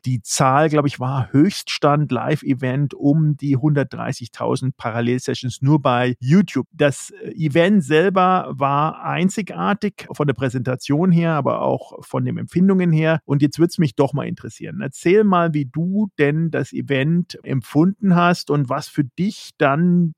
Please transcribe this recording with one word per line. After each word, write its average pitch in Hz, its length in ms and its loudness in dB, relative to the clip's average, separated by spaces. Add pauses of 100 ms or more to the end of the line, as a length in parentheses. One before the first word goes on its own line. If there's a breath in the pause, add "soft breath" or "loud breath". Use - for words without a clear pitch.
die 127 160 -2
Zahl, 139 480 2
glaub 147 180 2
ich, - 120 -6
war 127 320 -4
Höchststand 147 800 0
Live-Event 131 840 -2
um 151 440 2
die 143 200 -2
hundertdreißigtausend 127 1200 -2
Parallelsessions 120 840 -4
nur 143 200 2
bei 127 380 2
YouTube. 147 520 2
Das, 147 400 -2
äh, - 200 -14
Event 170 520 2
selber 180 680 2
war 143 500 -2
einzigartig 185 1080 -4
von 147 160 -2
der 135 60 2
Präsentation 131 760 -2
her, 165 220 2
aber 123 280 -2
auch - 440 -4
von 131 180 -4
den 120 140 -4
Empfindungen 180 540 0
her. 160 340 2
Und 143 160 0
jetzt 147 180 0
würd's 175 180 0
mich 156 180 0
doch 139 180 0
mal 123 140 -6
interessieren. - 540 -12
Erzähl 175 420 0
mal, 175 300 2
wie 147 120 -4
du 185 520 -4
denn 156 340 0
das 131 200 -4
Event 139 720 -2
empfunden 170 720 0
hast 175 360 2
und 143 180 0
was 143 180 -4
für - 160 -2
dich - 540 -6
dann 165 600 2